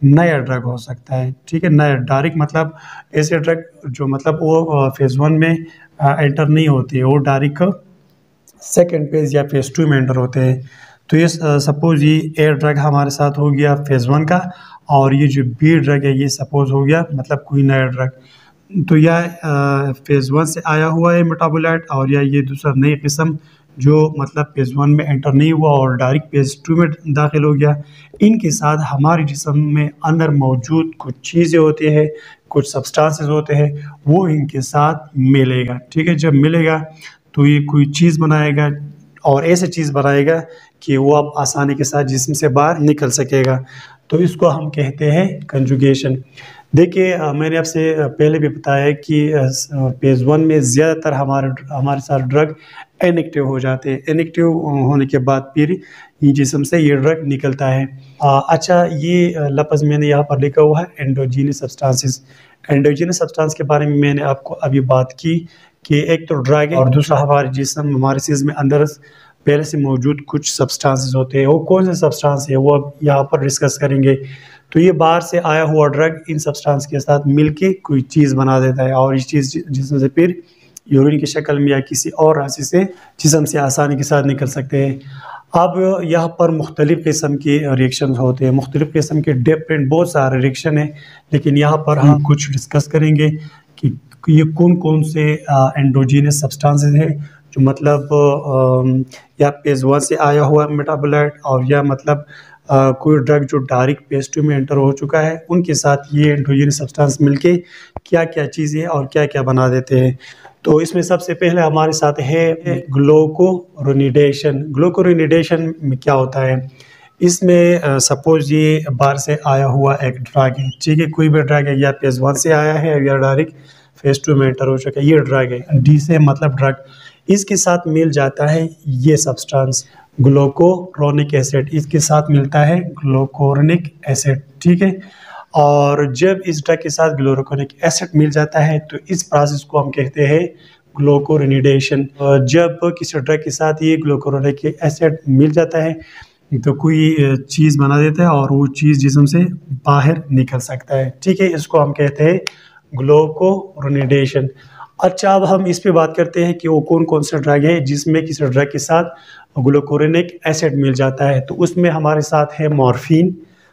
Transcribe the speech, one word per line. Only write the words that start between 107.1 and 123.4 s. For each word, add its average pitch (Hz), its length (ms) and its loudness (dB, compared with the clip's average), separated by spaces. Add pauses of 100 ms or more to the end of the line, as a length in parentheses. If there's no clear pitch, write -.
मिलके 143 340 2 (500)
क्या-क्या 165 400 -2
चीज़ें 151 400 -4
और 147 200 -4
क्या-क्या 147 360 -2
बना 131 260 2
देते 127 320 0
हैं। 131 180 0 (460)
तो 156 160 4
इसमें 170 220 -2
सबसे 175 320 -2
पहले 175 260 0
हमारे 156 320 2
साथ 151 280 0
है 165 340 0 (360)
ग्लूकोरोनिडेशन। 143 1800 2
ग्लूकोरोनिडेशन 165 1120 0
में 135 160 -4
क्या 143 160 0
होता 131 300 -2
है? 131 260 -2 (500)
इसमें, 175 600 2
अ, 139 180 -2
सपोज 143 540 0
ये 156 400 2
बाहर 139 240 0
से 147 300 -4
आया 139 180 2
हुआ 139 300 0
एक 131 200 -4
ड्रग 131 440 0
है, 135 120 -4 (120)
ठीक 156 160 2
है, 160 80 0
कोई 156 220 0
भी 151 120 4
ड्रग 143 280 0
है, 135 120 0
या 139 120 2
फेज 131 280 -2
वन 139 120 2
से 147 200 0
आया 151 220 2
है 151 320 0
या 139 100 0
डायरेक्ट 135 360 0 (500)